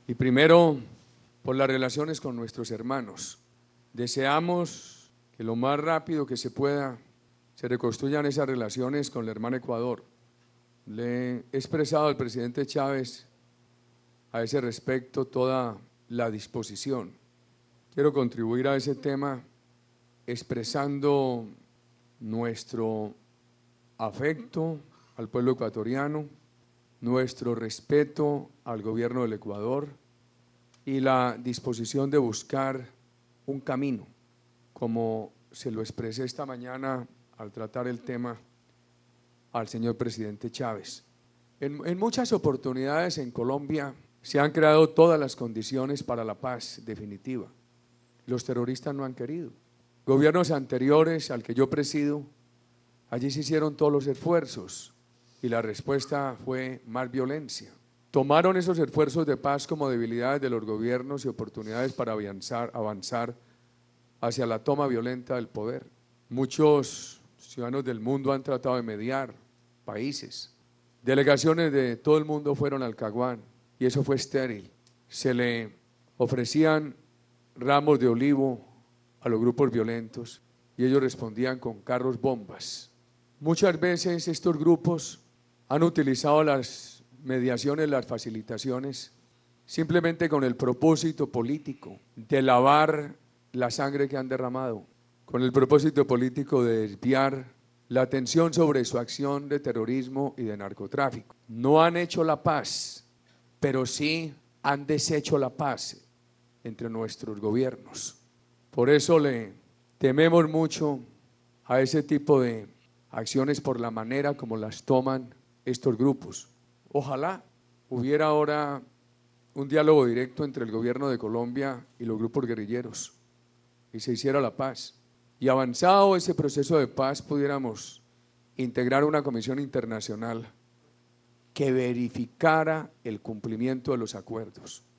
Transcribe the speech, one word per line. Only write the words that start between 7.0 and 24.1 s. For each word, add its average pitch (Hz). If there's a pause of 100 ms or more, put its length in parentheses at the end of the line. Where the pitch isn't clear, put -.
se -
reconstruyan 127
esas 139
relaciones 127
con 123
el 113
hermano 113
Ecuador. 120 (840)
Le 120
he 117
expresado 151
al 143
presidente 123
Chávez 135 (1080)
a 117
ese 120
respecto 127
toda 127 (300)
la 120
disposición. 107 (840)
Quiero 147
contribuir 123
a 139
ese 135
tema 139 (840)
expresando 139 (720)
nuestro 113 (840)
afecto 156 (360)